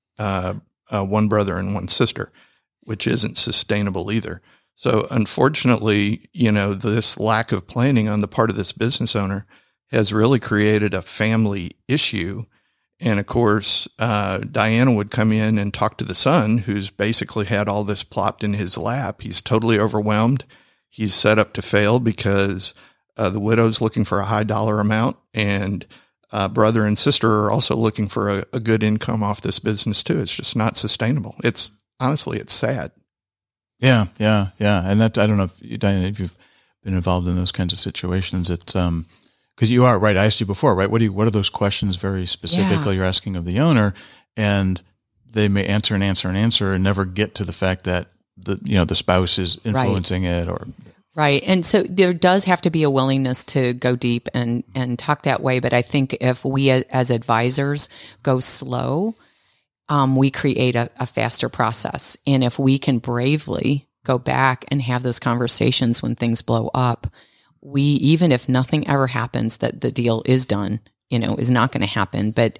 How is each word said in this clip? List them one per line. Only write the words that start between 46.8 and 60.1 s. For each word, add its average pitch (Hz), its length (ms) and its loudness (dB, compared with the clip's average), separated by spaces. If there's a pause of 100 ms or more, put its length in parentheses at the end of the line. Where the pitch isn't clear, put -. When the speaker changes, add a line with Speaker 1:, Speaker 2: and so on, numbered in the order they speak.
Speaker 2:
never 98 220 0
get 95 300 -4
to - 80 -6
the 85 100 -8
fact 92 300 -2
that 90 240 -2 (300)
the, 92 260 -6
you 123 120 -2
know, 90 100 6
the 92 100 -2
spouse 90 420 0
is 90 280 -2
Speaker 3:
Right. 110 100 -2
Speaker 2:
influencing 95 480 -2
it 87 240 -2
or 87 200 -8 (480)
Speaker 3:
Right. 143 300 0
And 185 200 2
so - 180 4
there 180 300 2
does 180 320 2
have 180 160 2
to 175 80 0
be 160 140 0
a 147 60 4
willingness 135 560 0
to 123 280 0
go 123 240 0
deep 120 360 -2
and, 120 300 -2 (100)
and 123 240 -4
talk - 260 -2
that 135 180 0
way. 127 180 0
But 120 140 -2
I 123 80 4
think 135 400 -2
if 127 240 0
we 135 240 2
a-, 131 220 2
as 127 200 0
advisors 127 800 0 (340)
go 131 160 2
slow, 131 760 0 (760)
um, 135 260 2